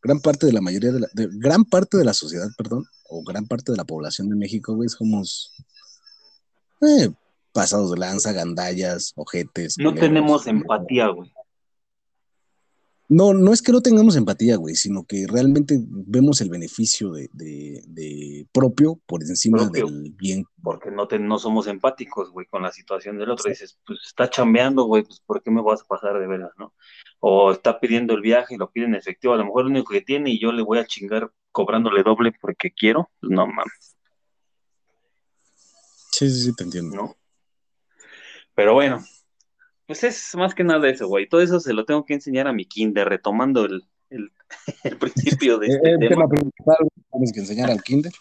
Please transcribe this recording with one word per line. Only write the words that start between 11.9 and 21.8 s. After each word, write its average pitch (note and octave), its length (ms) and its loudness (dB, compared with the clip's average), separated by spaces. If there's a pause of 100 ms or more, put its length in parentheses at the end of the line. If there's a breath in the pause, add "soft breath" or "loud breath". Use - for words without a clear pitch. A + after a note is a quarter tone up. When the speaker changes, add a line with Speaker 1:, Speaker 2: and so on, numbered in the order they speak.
Speaker 1:
No, G3 220 8
no F#3+ 180 6
es A#3 80 4
que - 120 2
no B3 100 6
tengamos A3 320 6
empatía, A2+ 400 2
güey, D#2+ 220 -4
sino G2 280 -4
que G2 240 -6
realmente C#3 520 2
vemos A#2+ 600 2
el F#2+ 60 -4
beneficio F2 640 -4
de, D2+ 220 -12
de, D2 560 -16
de D2 640 -14
propio C#3 520 2
por E2 200 -8
encima A2 340 0
Speaker 2:
Propio. G#2+ 280 -2
Speaker 1:
del D2 260 -12
bien. F#2+ 320 -6 (180)
Speaker 2:
Porque G2+ 300 -10
no G2+ 160 -6
te, A2 100 -4
no G#2 220 -4
somos A2 260 -2
empáticos, G#2 640 -6